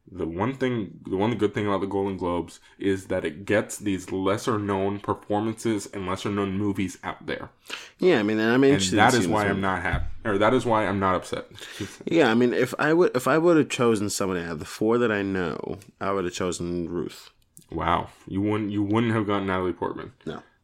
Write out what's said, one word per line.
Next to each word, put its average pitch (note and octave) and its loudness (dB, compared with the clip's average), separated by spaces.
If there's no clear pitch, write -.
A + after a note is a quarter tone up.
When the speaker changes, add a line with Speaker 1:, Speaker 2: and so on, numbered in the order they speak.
Speaker 1:
The F2 -6
one F#2+ -2
thing, A#2+ -4
the F#2 -2
one A2+ 2
good G2+ 2
thing G#2 -2
about G2 0
the G2 -2
Golden G2 -2
Globes F2 -4
is F#2+ 0
that F#2 -2
it E2+ -8
gets A2 0
these F#2+ -4
lesser G2 0
known G2+ -2
performances G#2+ -2
and G2 -8
lesser F#2+ -4
known G2 -2
movies G2 -2
out D#2+ -10
there. - -6
Speaker 2:
Yeah, F3 4
I G#2+ 2
mean, G#2+ 2
and A2+ 2
I'm C3 6
Speaker 1:
And C#3 8
Speaker 2:
interested F#2+ 2
Speaker 1:
that A#2 6
Speaker 2:
in A#2+ 6
Speaker 1:
is F#2+ 2
Speaker 2:
seeing G#2+ 2
Speaker 1:
why G#2+ 2
Speaker 2:
this G2+ 2
Speaker 1:
I'm G2 -2
Speaker 2:
one. F#2+ -2
Speaker 1:
not F#2 0
happy, F2+ -2
or G2+ 2
that G#2+ 4
is A#2 0
why A2 2
I'm G2 0
not F#2+ 2
upset. - -4
<laughs> - -12
Speaker 2:
Yeah, D3+ 4
I - 4
mean, A#2+ 4
if B2+ 0
I D3+ 2
would, E3+ 4
if B2+ -2
I C#3 4
would E3 6
have C#3 4
chosen A2 2
somebody F#2 -2
out E2+ -6
of D#2 -6
the D#2 -10
four A2+ 0
that A#2+ 2
I G2+ 0
know, F#2 -4
I G2 -2
would G2 -2
have F2 -6
chosen F2 -4
Ruth. - -8
Speaker 1:
Wow, E2 -2
you F#2+ -4
wouldn't, G#2 -2
you G#2 -2
wouldn't A2 2
have G#2+ 0
gotten G2+ 0
Natalie F#2 0
Portman. - -8
Speaker 2:
No. D#2 -10